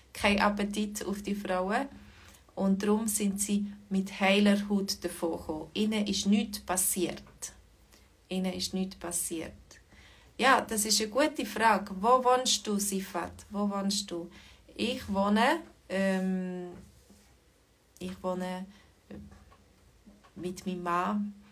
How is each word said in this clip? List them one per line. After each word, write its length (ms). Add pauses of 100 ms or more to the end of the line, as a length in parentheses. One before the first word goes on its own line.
(120)
keinen 300
Appetit 640
auf 160
die 140
Frauen. 520 (680)
Und 300
darum 240
sind 320
sie 320 (180)
mit 300
heiler 480
Haut 380
davon 320
gekommen. 360
Ihnen 320
ist 200
nichts 340
passiert. 640 (1040)
Ihnen 240
ist 220
nichts 240
passiert. 560 (880)
Ja, 180
das 260
ist 140
eine 120
gute 340
Frage. 560
Wo 220
wohnst 420
du, 140
Sifat? 720
Wo 180
wohnst 400
du? 180 (480)
Ich 380
wohne, 480 (260)
ähm, 840 (1300)
ich 240
wohne 420 (1700)
mit 300
meinem 160
Mann, 520 (180)